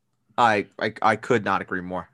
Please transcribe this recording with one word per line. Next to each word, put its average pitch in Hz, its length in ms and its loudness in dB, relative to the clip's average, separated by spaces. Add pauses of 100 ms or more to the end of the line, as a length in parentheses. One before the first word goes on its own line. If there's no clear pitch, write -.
(380)
I, 110 300 4 (100)
I, 107 240 -4
I 110 140 4
could 110 300 0
not 95 160 0
agree 92 180 -6
more. 90 340 -10